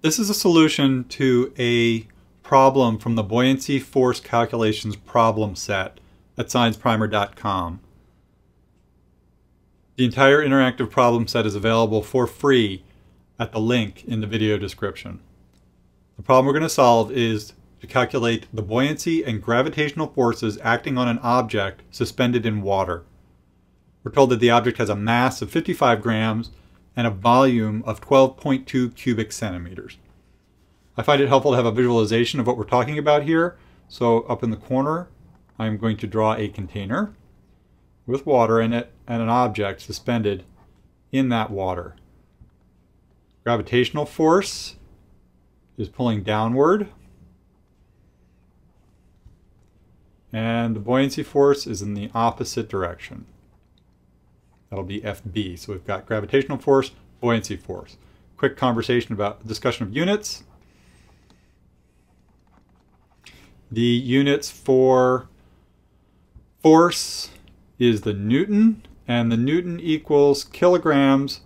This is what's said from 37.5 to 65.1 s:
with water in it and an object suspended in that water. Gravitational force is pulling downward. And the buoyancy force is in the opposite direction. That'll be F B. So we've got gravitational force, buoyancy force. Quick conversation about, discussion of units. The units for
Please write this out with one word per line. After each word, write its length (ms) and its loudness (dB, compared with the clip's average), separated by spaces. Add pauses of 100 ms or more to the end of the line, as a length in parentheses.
with 200 -4
water 340 4
in 140 0
it 180 -6 (160)
and 140 -4
an 80 -2
object 500 -2
suspended 640 -4 (640)
in 200 -2
that 200 -2
water. 460 -6 (1500)
Gravitational 640 -2
force 720 0 (1000)
is 100 -8
pulling 340 -4
downward. 640 0 (3500)
And 460 -2
the 40 -8
buoyancy 420 -2
force 440 2
is 140 -8
in 140 -8
the 200 -10
opposite 540 -4
direction. 560 -8 (1400)
That'll 160 -10
be 180 -10
F 280 -10
B. 260 -6
So 160 -14
we've 140 -12
got 180 -8
gravitational 540 -2
force, 320 2 (300)
buoyancy 360 -2
force. 400 -14 (400)
Quick 220 -2
conversation 560 0
about, 320 -6
discussion 400 -6
of 100 -10
units. 480 -4 (3250)
The 100 -4
units 680 0
for 800 2 (1300)